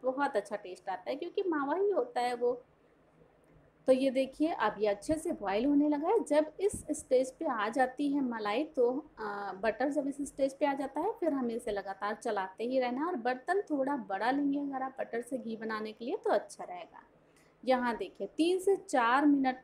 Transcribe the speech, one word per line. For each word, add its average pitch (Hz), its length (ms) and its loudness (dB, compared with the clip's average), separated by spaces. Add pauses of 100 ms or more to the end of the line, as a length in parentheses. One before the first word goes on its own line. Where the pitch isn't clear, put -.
बहुत 262 320 0
अच्छा 208 220 -2
taste 185 320 -12
आता 185 200 -6
है 254 60 -2
क्योंकि 349 300 -4
मावा 302 300 0
ही 392 160 2
होता 247 300 0
है 247 140 0
वो। 240 180 2 (1300)
तो 262 60 8
ये 262 180 2
देखिए, 269 380 0
अब 214 300 -2
ये 214 80 2
अच्छे 202 280 0
से 320 180 -4
boil 202 320 -2
होने 285 240 4
लगा 294 180 0
है। 403 180 4
जब 302 340 2
इस 392 320 -2
stage 262 400 0
पे - 160 -8
आ 220 220 -2
जाती 277 420 0
है 285 120 0
मलाई, 226 420 -2
तो, 247 240 2 (300)
अ, 202 360 -6
butter 220 360 0
जब 277 160 0
इस 285 160 -6
stage 269 300 -2
पे 294 120 -2
आ 277 100 4
जाता 277 240 -4
है, 381 140 0
फिर 320 200 0
हमें 240 220 0
इसे 233 160 -4
लगातार 202 440 -4
चलाते 202 480 -4
ही 254 160 2
रहना 247 220 0
है, 320 60 0
और 359 100 -2
बर्तन 254 520 0
थोड़ा 277 260 0 (100)
बड़ा 196 260 0
लेंगे 285 280 0
अगर 277 240 -4
आप 262 160 -6
butter 233 220 -4
से 262 160 -6
घी 226 200 -6
बनाने 220 340 -6
के 226 140 -12
लिए 330 120 -4
तो - 120 -2
अच्छा - 340 0
रहेगा। 175 400 -14 (600)
यहाँ 247 340 2
देखिए, 196 320 -8
तीन 349 300 2
से 381 200 4
चार 262 460 4
मिनट 269 380 4